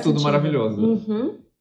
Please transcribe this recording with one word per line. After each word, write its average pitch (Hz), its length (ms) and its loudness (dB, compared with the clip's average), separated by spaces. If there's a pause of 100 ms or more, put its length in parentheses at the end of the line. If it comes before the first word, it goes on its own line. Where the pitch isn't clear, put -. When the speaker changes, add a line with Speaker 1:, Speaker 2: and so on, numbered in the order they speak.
Speaker 1:
tudo 147 160 2
Speaker 2:
sentido. 147 40 0
Speaker 1:
maravilhoso. 143 580 0
Speaker 2:
Uhum. 220 540 -2 (260)